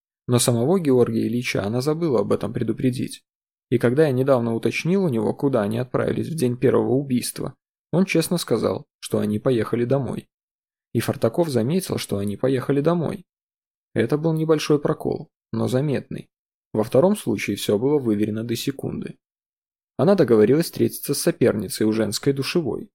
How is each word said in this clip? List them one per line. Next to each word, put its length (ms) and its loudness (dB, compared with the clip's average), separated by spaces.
Но 100 4
самого 400 2
Георгия 480 2
Ильича 380 -4
она 160 -4
забыла 400 0
об 120 0
этом 200 -2
предупредить. 720 -4
И 80 2
когда 280 4
я 60 0
недавно 420 2
уточнил 500 0
у 40 0
него, 260 0
куда 280 0
они 160 -2
отправились 500 -2
в 60 -8
день 220 0
первого 360 2
убийства, 600 -2
он 120 4
честно 320 0
сказал, 500 -2
что 180 -2
они 200 0
поехали 460 0
домой. 440 -2
И 80 0
Фартаков 480 0
заметил, 500 -2
что 200 -6
они 180 -4
поехали 440 0
домой. 440 -2
Это 240 0
был 140 0
небольшой 480 2
прокол, 500 -4
но 160 -2
заметный. 600 -4
Во 120 0
втором 320 4
случае 400 -4
всё 220 0
было 200 2
выверено 460 -2
до 100 -4
секунды. 640 -6
Она 180 4
договорилась 520 6
встретиться 480 -2
с 80 -6
соперницей 640 0
у 60 4
женской 400 0
душевой. 640 -4